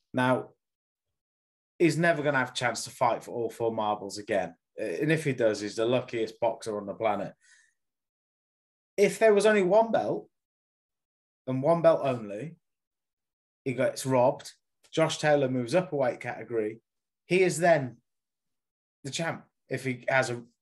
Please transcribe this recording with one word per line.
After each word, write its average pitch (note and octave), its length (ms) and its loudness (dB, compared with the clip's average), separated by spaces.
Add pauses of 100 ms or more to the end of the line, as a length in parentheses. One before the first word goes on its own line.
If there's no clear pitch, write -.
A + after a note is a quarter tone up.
(140)
Now, B2+ 360 0 (1300)
he's D#3 180 2
never E3 240 2
gonna C#3+ 180 0
have B2+ 120 -2
a - 20 -16
chance A#2 300 -4
to - 60 -12
fight - 340 0
for F#2 80 -14
all A2+ 180 -4
four A#2 220 -4
marbles G#2+ 460 -4
again. F#2+ 380 -4 (220)
And A2 340 -2
if D#3 120 0
he C#3+ 100 -2
does, A2 280 0
he's G#2 140 -8
the A2+ 100 -2
luckiest A#2 540 -4
boxer A2+ 380 -4
on G2+ 80 -10
the G2 80 -10
planet. G2+ 400 -4 (1600)
If F#3+ 220 2
there A3 140 8
was G3+ 120 6
only G#3+ 180 4
one A3 280 4
belt, - 380 -2 (1160)
and C3 160 -2
one E3 180 2
belt D#3+ 220 6
only, A#2 520 -6 (1080)
he C3 100 -4
gets A#2+ 320 -2
robbed, C3 460 2 (400)
Josh D#3+ 260 0
Taylor D3 320 2
moves B2+ 260 -4
up F3+ 180 0
a - 20 -4
weight B2+ 240 -2
category, A2+ 600 -6 (460)
he F#3 160 2
is E3+ 160 2
then D#3 400 2 (1040)
the C3+ 80 -12
champ D#3+ 340 -6 (240)
if C3 160 -6
he B2+ 220 -6
has C3 220 2
a A#2+ 140 -8 (180)